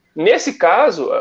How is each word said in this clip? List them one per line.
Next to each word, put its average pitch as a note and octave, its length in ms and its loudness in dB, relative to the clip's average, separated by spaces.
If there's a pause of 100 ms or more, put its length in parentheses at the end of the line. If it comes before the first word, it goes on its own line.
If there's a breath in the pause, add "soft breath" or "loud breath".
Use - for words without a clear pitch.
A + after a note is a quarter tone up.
(160)
Nesse A3 420 0
caso, F3 520 0 (120)